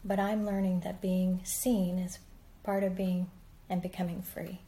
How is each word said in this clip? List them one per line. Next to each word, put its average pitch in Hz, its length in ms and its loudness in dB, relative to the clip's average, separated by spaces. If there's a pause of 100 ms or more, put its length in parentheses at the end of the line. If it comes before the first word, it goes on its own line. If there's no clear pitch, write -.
But 196 140 0
I'm 208 280 2
learning 190 340 2
that 185 220 -6
being 185 420 2
seen 185 540 2
is 180 200 -4 (440)
part 196 200 0
of 185 140 0
being 185 340 0 (380)
and 180 140 0
becoming 180 400 -4
free 180 460 -8